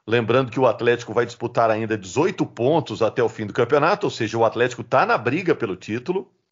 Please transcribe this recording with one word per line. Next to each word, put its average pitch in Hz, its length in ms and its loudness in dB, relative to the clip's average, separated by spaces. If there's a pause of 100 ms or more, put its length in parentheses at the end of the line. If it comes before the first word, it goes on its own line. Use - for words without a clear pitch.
Lembrando 117 440 2
que 139 80 -4
o 131 60 4
Atlético 120 480 2
vai 120 120 2
disputar 117 440 0
ainda 110 280 0
dezoito 104 480 -2
pontos 123 560 -2
até 113 220 0
o 110 60 2
fim 110 160 -8
do 95 80 -10
campeonato, 147 540 2
ou 123 40 -2
seja, 110 260 -4
o 113 80 4
Atlético 113 380 0
tá 139 220 2
na 220 120 0
briga 151 380 0
pelo 98 200 -4
título, 175 560 -6 (200)